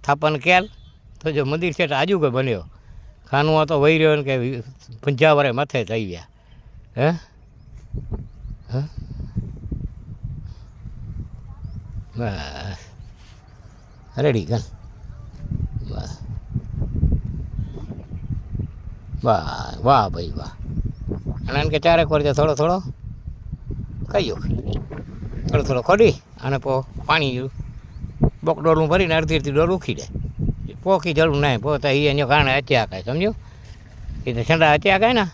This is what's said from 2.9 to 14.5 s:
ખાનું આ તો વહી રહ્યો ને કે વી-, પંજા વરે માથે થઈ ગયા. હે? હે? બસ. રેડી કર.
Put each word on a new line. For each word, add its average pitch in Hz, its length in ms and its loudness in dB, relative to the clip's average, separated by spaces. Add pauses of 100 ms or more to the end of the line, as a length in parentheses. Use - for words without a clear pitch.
ખાનું 156 300 4
આ 151 40 4
તો 147 160 2
વહી 160 160 8
રહ્યો 156 180 6
ને 147 80 -2
કે 135 140 0
વી-, 123 260 -2 (400)
પંજા 151 300 6
વરે 143 180 4
માથે 127 320 -2
થઈ 107 220 -2
ગયા. 87 220 -8 (720)
હે? 139 120 4 (1600)
હે? 131 80 -2 (3250)
બસ. 90 580 -6 (1400)
રેડી 127 280 2
કર. 107 140 0 (1300)